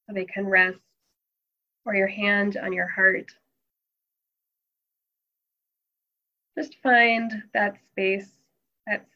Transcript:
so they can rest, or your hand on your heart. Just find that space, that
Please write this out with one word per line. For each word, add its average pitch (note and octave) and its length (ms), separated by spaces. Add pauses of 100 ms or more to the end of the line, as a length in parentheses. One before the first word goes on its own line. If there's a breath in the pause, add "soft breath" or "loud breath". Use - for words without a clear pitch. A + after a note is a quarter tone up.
so G#3 80
they F#3+ 100
can G3 220
rest, F#3 340 (1040)
or G#3+ 100
your G3 120
hand G3+ 500
on F#3+ 160
your F3+ 160
heart. F#3+ 420 (3250)
Just D4+ 240
find A#3 600 (100)
that G3+ 240 (160)
space, G3 380 (560)
that - 300